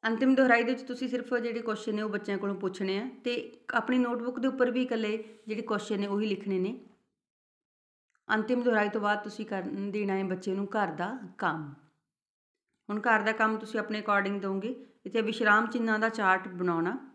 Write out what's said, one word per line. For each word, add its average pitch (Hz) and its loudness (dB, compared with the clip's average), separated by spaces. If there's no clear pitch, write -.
ਅੰਤਿਮ 226 4
ਦੁਹਰਾਈ 240 8
ਦੇ 247 2
ਵਿੱਚ 233 -4
ਤੁਸੀਂ 254 -6
ਸਿਰਫ 247 -2
ਜਿਹੜੇ 233 -2
ਕੁਐਸਚਨ 220 -2
ਨੇ 208 -2
ਉਹ 220 -2
ਬੱਚਿਆਂ 208 -2
ਕੋਲੋਂ 196 -2
ਪੁੱਛਣੇ 190 -2
ਆ 247 -6
ਤੇ - -4
ਆਪਣੀ 247 2
ਨੋਟਬੁੱਕ 240 0
ਦੇ 247 0
ਉੱਪਰ 254 2
ਵੀ 247 0
ਇਕੱਲੇ 220 -2
ਜਿਹੜੇ 214 -4
ਕੁਐਸਚਨ 208 -2
ਨੇ 202 -2
ਉਹੀ 208 0
ਲਿਖਣੇ 196 -2
ਨੇ। 202 -2
ਅੰਤਿਮ 226 2
ਦੁਹਰਾਈ 214 4
ਤੋਂ 214 -2
ਬਾਅਦ 208 0
ਤੁਸੀਂ 214 -8
ਕਰ, 196 -4
ਦੇਣਾ 196 -4
ਹੈ 190 0
ਬੱਚੇ 185 -2
ਨੂੰ 196 -2
ਘਰ 208 0
ਦਾ 175 -6
ਕੰਮ। 156 -4
ਹੁਣ 208 -2
ਘਰ 214 4
ਦਾ 208 2
ਕੰਮ 220 2
ਤੁਸੀਂ 220 -4
ਆਪਣੇ 214 -4
according 202 2
ਦਿਓਗੇ। 196 -4
ਇੱਥੇ 226 -2
ਵਿਸ਼ਰਾਮ 220 4
ਚਿੰਨ੍ਹਾਂ 220 0
ਦਾ 220 2
ਚਾਰਟ 190 2
ਬਣਾਉਣਾ 180 0